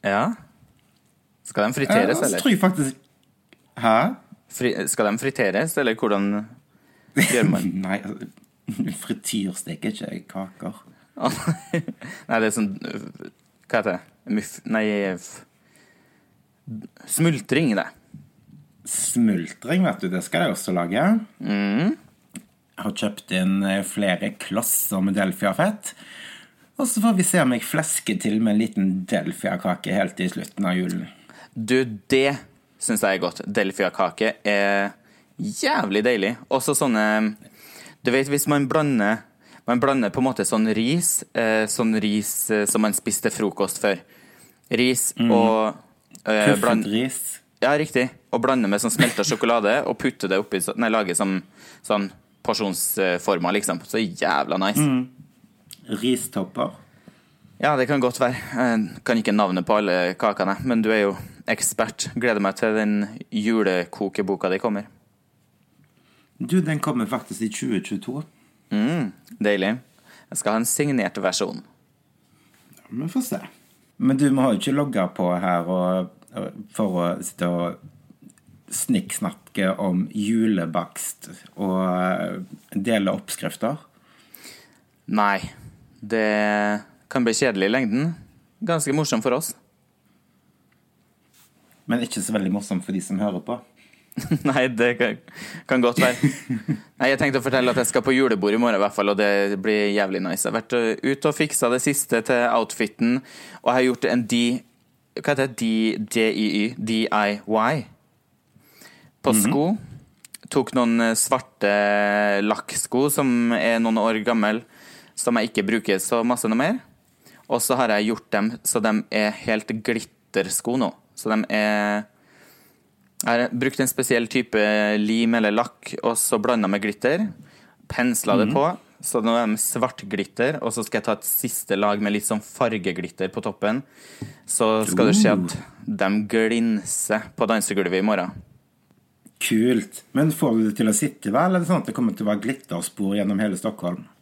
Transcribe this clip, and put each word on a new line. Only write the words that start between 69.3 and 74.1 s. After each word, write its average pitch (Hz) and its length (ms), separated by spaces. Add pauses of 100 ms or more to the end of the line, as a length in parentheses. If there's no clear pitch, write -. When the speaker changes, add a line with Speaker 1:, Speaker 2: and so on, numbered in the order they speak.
Speaker 1:
deilig. 104 400 (500)
Jeg - 80
skal 104 140
ha 110 80
en 117 60
signert 127 520
versjon. 95 460 (1120)
Speaker 2:
Ja, - 160
vi 131 160
får 254 160
se. - 160 (600)
Men 131 180